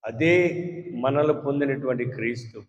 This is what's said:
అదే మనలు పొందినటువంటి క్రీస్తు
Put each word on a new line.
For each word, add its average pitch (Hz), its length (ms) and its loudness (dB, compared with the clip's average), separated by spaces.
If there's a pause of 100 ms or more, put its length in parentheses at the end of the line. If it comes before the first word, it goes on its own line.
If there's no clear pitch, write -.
అదే 151 300 4 (640)
మనలు 143 340 2
పొందినటువంటి 139 720 -2
క్రీస్తు 117 640 -6